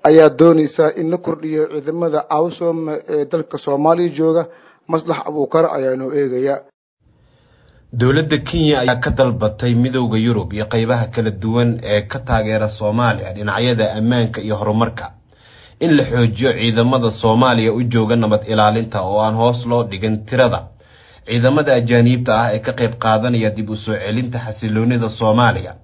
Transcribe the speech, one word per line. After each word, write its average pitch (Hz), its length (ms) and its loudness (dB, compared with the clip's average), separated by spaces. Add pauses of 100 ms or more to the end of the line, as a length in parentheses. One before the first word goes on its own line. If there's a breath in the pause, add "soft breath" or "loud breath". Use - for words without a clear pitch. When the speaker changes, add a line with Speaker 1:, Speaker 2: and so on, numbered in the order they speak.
Speaker 1:
ayaa 156 260 8
doonaysa 156 560 4 (100)
in 160 160 -4
la 180 60 -2
kordhiyo 156 500 -4
ciidamada 156 520 -4 (100)
awsom 165 480 -2 (320)
ee 147 160 -2
dalka 156 320 -6
Soomaaliya 156 580 -2
jooga. 160 280 0 (460 soft breath)
Maslax 160 360 -2
Abuukar 151 400 0 (100)
ayaa 131 200 -2
noo 131 180 -6
eegaya. 139 420 -2 (1400)
Speaker 2:
Dowladda 143 440 2
Kenya 151 420 0
ayaa 123 240 0
ka - 80 -2
dalbatay 120 640 0
midowga 123 420 0
Yurub 110 360 0
iyo 107 120 -4
qaybaha 117 460 0
kala 110 200 -2
duwan 113 520 0
ee 104 180 0
ka - 180 -10
taageera 107 500 -2
Soomaaliya 107 640 -2
dhinacyada 110 600 -2
ammaanka 113 480 0
iyo 107 140 -4
horumarka 107 500 -2 (760 soft breath)
in 165 180 2
la 131 60 4
xoojiyo 117 500 0
ciidamada 117 580 2
Soomaaliya 113 640 2
u 123 100 -2
jooga 117 320 2
nabad 110 320 2
ilaalinta 110 540 0
oo 98 200 -2
aan 110 140 0
hoos 120 300 0
loo 120 180 0
dhigin 107 420 -4
tirada 127 340 2 (680 soft breath)
ciidamada 131 480 2
ajaaniibta 120 560 2 (100)
ah 117 140 0
ee 113 40 -4
ka 127 120 -4
qayb 117 220 -2 (100)
qaadanaya 110 460 0
dib 107 200 -6
u 110 60 -4
soo 107 200 -6
celinta 117 440 -4
xasiloonida 113 680 -2
Soomaaliya. 110 640 2 (100)